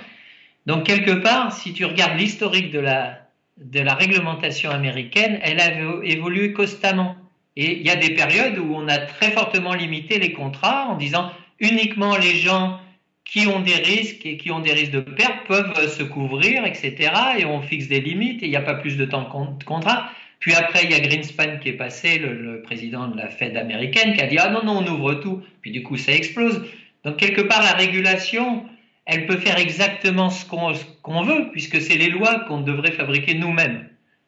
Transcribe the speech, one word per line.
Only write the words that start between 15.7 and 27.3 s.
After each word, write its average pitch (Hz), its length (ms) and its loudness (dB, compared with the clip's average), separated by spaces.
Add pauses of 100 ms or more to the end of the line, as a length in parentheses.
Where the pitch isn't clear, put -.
euh, 151 100 2
se 147 160 -4
couvrir, 147 600 0
et 151 80 -2
cetera. 185 640 0
Et 180 80 2
on 147 160 -2
fixe 139 260 -4
des 139 140 2
limites 196 400 -2
et 175 60 -4
il - 20 -2
n'y 143 60 0
a 139 60 0
pas 143 120 -2
plus 139 240 -4
de 135 80 0
temps 135 160 -4
de 123 80 -8
con-, 139 300 -6
de - 40 -14
contrat. 165 460 -2 (300)
Puis 170 140 2
après, 170 300 4
il 160 80 2
y - 20 4
a 147 60 6
Greenspan 151 600 -2
qui 135 80 -4
est 117 80 -4
passé, 156 420 0
le, 135 140 -4
le 117 280 -8
président 117 460 -8
de 110 80 -6
la 107 140 -8
Fed 117 260 -6
américaine, 127 580 0
qui 202 80 0
a 135 60 0
dit, « 151 120 0
Ah 190 100 4
non, 220 160 0
non, 202 200 0
on 175 60 -2
ouvre 143 220 0
tout. » 185 280 -6 (200)
Puis - 100 -12
du 123 120 -8
coup, 139 120 -8
ça - 160 -2
explose. 220 540 0 (400)
Donc 147 100 -4
quelque 202 260 2